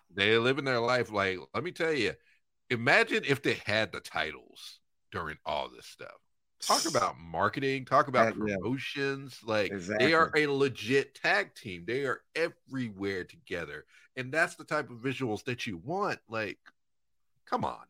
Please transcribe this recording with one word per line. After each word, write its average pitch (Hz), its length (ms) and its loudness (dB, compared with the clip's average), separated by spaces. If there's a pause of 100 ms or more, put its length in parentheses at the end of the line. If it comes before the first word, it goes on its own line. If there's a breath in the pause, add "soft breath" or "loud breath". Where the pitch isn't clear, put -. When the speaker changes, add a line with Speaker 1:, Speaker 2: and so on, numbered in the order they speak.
(140)
Speaker 1:
they 104 240 4
living 135 280 2
their 127 140 0
life. 120 320 2
Like, 98 280 2 (160)
let 117 80 -2
me 175 80 -6
tell 160 200 -2
you, 113 220 2 (560)
imagine 180 560 4
if 131 160 2
they 123 140 0 (100)
had 107 260 2
the - 100 -10
titles - 800 -8 (320)
during 80 260 -8 (100)
all 71 220 -2
this 62 180 -20
stuff. - 260 -16 (460)
Talk 254 260 2
about 95 320 0
marketing, 107 680 0
talk 135 220 4
about 123 200 6
Speaker 2:
Heck 104 80 0
yeah. 104 220 -2
Speaker 1:
promotions. 139 840 -4
Like, 107 280 2
they 104 420 2
are 160 120 6
Speaker 2:
Exactly. 156 180 2
Speaker 1:
a 147 80 2
legit 135 640 2
tag 180 400 0
team. 87 320 -10
They 131 180 -2
are 123 160 -2 (140)
everywhere 110 880 -4
together. 82 640 -8 (300 soft breath)
And 127 160 -6
that's 165 220 0
the 160 100 -18
type 151 280 -4
of 120 60 -16
visuals 120 480 -4
that 120 200 -6
you 98 120 -6
want. 156 420 -4 (100)
Like, 110 300 -4 (880)
come - 180 -2
on - 260 -6